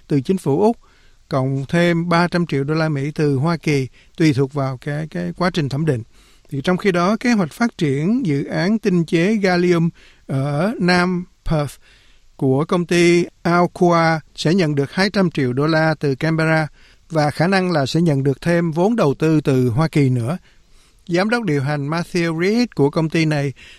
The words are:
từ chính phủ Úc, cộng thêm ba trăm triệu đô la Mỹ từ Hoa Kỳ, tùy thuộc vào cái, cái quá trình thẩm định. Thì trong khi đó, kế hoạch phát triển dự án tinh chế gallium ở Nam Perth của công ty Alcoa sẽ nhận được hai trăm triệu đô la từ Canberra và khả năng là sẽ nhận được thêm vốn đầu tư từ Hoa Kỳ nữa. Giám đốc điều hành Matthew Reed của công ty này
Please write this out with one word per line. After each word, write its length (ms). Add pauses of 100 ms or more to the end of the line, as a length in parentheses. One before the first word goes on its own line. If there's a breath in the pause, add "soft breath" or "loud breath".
từ 120
chính 180
phủ 220
Úc, 160 (520 soft breath)
cộng 400
thêm 400
ba 200
trăm 180
triệu 180
đô 100
la 140
Mỹ 220
từ 260
Hoa 200
Kỳ, 320 (280 soft breath)
tùy 160
thuộc 200
vào 240
cái, 340
cái 260
quá 140
trình 180
thẩm 180
định. 160 (480 soft breath)
Thì 140
trong 120
khi 160
đó, 280
kế 120
hoạch 200
phát 260
triển 480
dự 180
án 340
tinh 260
chế 300
gallium 560 (360 soft breath)
ở 540
Nam 440 (200)
Perth 300 (600 soft breath)
của 280
công 220
ty 400 (160)
Alcoa 760 (160)
sẽ 180
nhận 200
được 180
hai 180
trăm 200
triệu 220
đô 140
la 340
từ 140
Canberra 540 (420 soft breath)
và 200
khả 160
năng 260
là 140
sẽ 140
nhận 220
được 180
thêm 320
vốn 240
đầu 180
tư 260
từ 280
Hoa 200
Kỳ 220
nữa. 280 (680 soft breath)
Giám 240
đốc 120
điều 200
hành 280
Matthew 520
Reed 320
của 160
công 180
ty 160
này 280 (260 loud breath)